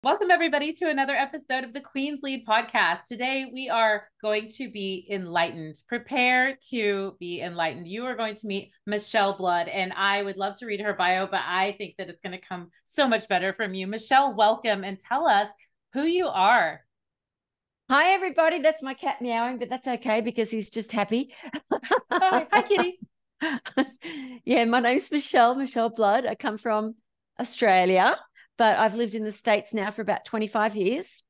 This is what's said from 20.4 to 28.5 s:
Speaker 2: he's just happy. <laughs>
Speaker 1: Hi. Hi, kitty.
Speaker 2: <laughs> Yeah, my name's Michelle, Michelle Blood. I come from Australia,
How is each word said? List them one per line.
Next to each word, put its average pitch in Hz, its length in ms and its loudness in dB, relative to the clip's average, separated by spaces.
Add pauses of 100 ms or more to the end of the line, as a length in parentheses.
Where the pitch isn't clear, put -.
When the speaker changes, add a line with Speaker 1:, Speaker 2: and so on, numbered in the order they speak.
Speaker 2:
he's 220 200 -4
just 226 220 -8
happy. 220 400 -2 (400)
<laughs> - 400 -2
Speaker 1:
Hi. 359 400 2
Hi, 415 100 6
kitty. 359 380 0 (400)
Speaker 2:
<laughs> 269 460 -2 (580)
Yeah, 240 220 2
my 233 140 2
name's 247 300 0
Michelle, 254 460 4
Michelle 247 340 -2
Blood. 226 360 2
I 220 100 -4
come 214 220 -6
from 220 360 -2 (460)
Australia, 185 760 4 (400)